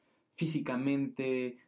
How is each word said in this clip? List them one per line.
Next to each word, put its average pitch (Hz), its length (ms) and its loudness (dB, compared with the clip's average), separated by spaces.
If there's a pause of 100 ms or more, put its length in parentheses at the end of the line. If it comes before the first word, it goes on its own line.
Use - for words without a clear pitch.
(580)
Físicamente, 131 1080 0